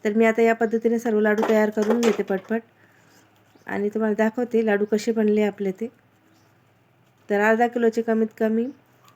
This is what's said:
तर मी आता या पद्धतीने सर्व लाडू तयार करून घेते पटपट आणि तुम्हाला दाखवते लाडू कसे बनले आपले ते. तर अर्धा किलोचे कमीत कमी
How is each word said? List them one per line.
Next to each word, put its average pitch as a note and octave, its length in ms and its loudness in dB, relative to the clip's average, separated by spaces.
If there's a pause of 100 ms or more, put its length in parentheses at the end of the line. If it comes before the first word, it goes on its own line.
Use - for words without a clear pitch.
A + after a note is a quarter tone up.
तर G#3+ 100 -2
मी A3+ 120 4
आता A3+ 160 2
या A3+ 140 4
पद्धतीने A3+ 440 -2
सर्व A3 200 -2
लाडू G#3+ 300 2
तयार G#3+ 200 2
करून A3 320 -2
घेते G#3+ 220 0
पटपट G#3 380 -4 (1040)
आणि G3+ 240 -6
तुम्हाला G#3+ 280 -2
दाखवते A3+ 480 0
लाडू G#3 200 2
कसे G#3+ 260 -2
बनले G#3+ 300 2
आपले G3+ 300 -2
ते. A3+ 160 -8 (1400)
तर G3+ 100 0
अर्धा A3+ 280 2
किलोचे A#3 340 0
कमीत A3 260 0 (120)
कमी A3+ 280 -2 (480)